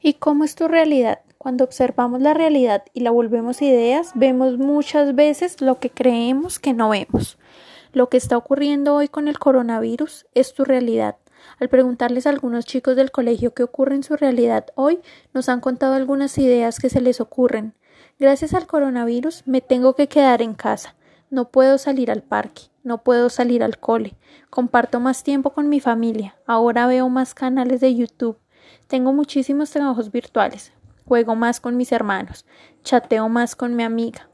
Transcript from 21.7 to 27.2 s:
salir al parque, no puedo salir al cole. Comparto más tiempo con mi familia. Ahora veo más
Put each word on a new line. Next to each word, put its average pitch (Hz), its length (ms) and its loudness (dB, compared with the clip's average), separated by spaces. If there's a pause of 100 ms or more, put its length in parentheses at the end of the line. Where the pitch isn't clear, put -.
salir 269 340 -2
al 214 120 -4
parque, 214 400 -6 (200)
no 233 200 -8
puedo 240 260 2
salir 240 340 0
al 226 160 -2
cole. 226 380 -4 (320)
Comparto 247 500 0
más 254 260 -2
tiempo 277 260 -2
con 294 180 -2
mi 294 100 0
familia. 226 580 -2 (100)
Ahora 233 400 0
veo 254 240 0
más 254 240 -4